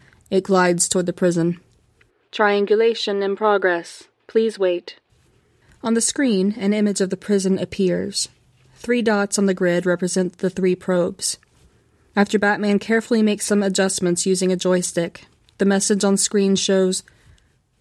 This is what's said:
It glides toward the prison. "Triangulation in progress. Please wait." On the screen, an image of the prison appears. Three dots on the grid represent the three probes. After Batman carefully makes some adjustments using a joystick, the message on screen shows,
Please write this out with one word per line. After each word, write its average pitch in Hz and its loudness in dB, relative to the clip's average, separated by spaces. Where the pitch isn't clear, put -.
It 190 0
glides 180 2
toward 180 -2
the 175 -2
prison. 175 0
"Triangulation 208 0
in 196 -2
progress. 190 0
Please 226 0
wait." 180 -2
On 226 0
the 226 2
screen, 208 0
an 202 0
image 208 0
of 190 -2
the 190 -4
prison 190 0
appears. 185 -4
Three 240 -2
dots 208 0
on 202 2
the 196 2
grid 175 0
represent 180 -2
the 185 -2
three 185 0
probes. 180 -4
After 202 2
Batman 202 0
carefully 226 0
makes 208 0
some 208 2
adjustments 190 -2
using 185 2
a 185 0
joystick, 180 -2
the 202 0
message 196 2
on 196 4
screen 196 0
shows, 190 0